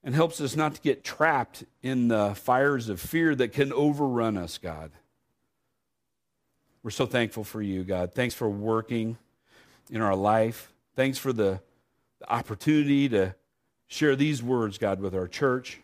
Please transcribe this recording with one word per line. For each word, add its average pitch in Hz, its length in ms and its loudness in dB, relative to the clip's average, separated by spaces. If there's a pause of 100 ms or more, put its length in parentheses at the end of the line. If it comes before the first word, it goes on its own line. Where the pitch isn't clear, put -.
and 127 120 -6
helps 160 260 2
us 139 160 -2
not 156 180 0
to - 60 -18
get - 240 0
trapped 147 600 0 (180)
in 123 260 2
the 107 260 2
fires 127 540 2
of 95 100 -4
fear 160 360 2
that 123 180 0
can 139 200 0
overrun 131 640 0
us, 85 200 -6
God. 78 340 -12 (1900)
We're 113 80 -8
so 127 140 -2
thankful 113 400 -2
for 110 160 -10
you, 95 240 -2
God. 90 300 -2
Thanks 123 200 -2
for 117 140 -2
working 110 680 -2 (720)
in 110 100 -6
our 98 160 2
life. 110 560 0 (240)
Thanks 131 220 0
for 131 160 -2
the, 98 260 0 (580)
the - 140 -6
opportunity 139 760 2
to 95 240 2 (540)
share 143 280 2
these 143 260 0
words, 117 360 -2
God, 98 220 0
with 95 140 -4
our 92 140 -4
church. 127 560 -2